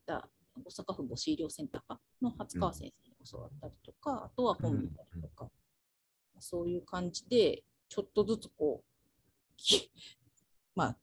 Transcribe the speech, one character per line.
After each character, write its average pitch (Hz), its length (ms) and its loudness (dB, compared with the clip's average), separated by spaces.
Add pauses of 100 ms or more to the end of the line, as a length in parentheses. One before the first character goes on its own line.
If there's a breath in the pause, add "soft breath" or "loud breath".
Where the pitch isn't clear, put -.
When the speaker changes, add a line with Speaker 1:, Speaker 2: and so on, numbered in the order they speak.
Speaker 1:
タ 156 240 -6 (280)
ー、 254 60 -14
大 - 200 -12
阪 190 100 -4
府 143 140 -6
母 123 100 -6
子 156 160 0
医 147 40 0
療 156 120 -2
セ - 140 -8
ン 139 40 -6
タ - 120 -8
ー - 80 -18
か - 120 -12 (220)
の 240 100 2
初 - 280 -6
川 175 140 2
先 - 200 -12 (100)
生 - 60 -20
に - 60 -20 (140)
教 - 100 -12
わ - 80 -12
っ - 120 -16
た 156 80 -12
り - 60 -12 (100)
と - 100 -20
か、 - 180 -4
Speaker 2:
う - 40 2
ん。 - 20 -4
Speaker 1:
あ - 180 -8
と 254 100 2
は 202 100 6
本 - 260 2
見 - 80 -2
た - 140 -12 (120)
り 85 60 -8
と 80 80 -8
か、 - 160 -12
Speaker 2:
う - 20 -12
ん - 20 -12 (840)
う - 40 -20
ん。 - 20 -18
Speaker 1:
そ 175 220 -4
う 175 60 0
い 175 80 -2
う 180 60 -4
感 180 280 -2
じ - 160 -10
で、 208 360 6 (260)
ち - 100 -4
ょ 202 40 0
っ - 100 -10
と 208 100 6
ず 214 140 2
つ - 120 -10
こ - 340 0
う、 - 60 -20 (680)
<laughs> - 340 4 (840 loud breath)
ま 175 100 4
あ、 - 180 0